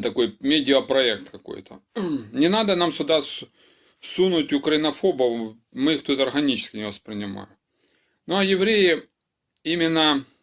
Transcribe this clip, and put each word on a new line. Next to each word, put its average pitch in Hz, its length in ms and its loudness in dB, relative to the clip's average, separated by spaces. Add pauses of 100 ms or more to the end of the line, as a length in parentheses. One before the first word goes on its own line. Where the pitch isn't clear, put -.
такой 113 380 -2
медиапроект 135 880 0
какой-то. - 520 -16 (120)
<clears throat> 143 380 -6
Не 143 160 2
надо 202 280 2
нам 175 160 0
сюда 156 300 0
с-, - 220 -12 (560)
сунуть 175 520 0
украинофобов, 139 1040 0 (160)
мы 143 220 0
их 139 80 -4
тут 135 180 0
органически 135 560 -2
не 107 100 -6
воспринимаем. 101 600 -10 (800)
Ну 170 100 -2
а 196 80 2
евреи 190 640 2 (560)
именно 160 600 2 (180)